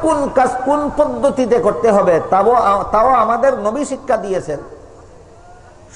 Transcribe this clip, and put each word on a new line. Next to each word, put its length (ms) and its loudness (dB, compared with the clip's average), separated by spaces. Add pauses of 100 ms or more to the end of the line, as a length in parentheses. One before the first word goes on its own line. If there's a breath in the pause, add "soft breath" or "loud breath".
কোন 160 0 (160)
কাজ 160 2 (140)
কোন 160 0 (160)
পদ্ধতিতে 600 0
করতে 320 0
হবে, 240 2 (160)
তাও, 240 4 (380)
তাও 180 2
আমাদের 480 2
নবী 260 -4
শিক্ষা 320 -4
দিয়েছেন। 440 -6 (1400)